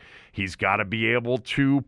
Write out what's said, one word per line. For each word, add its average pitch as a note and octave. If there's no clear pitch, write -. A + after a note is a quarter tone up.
He's F#2+
gotta G#2
be A2
able A#2+
to C#3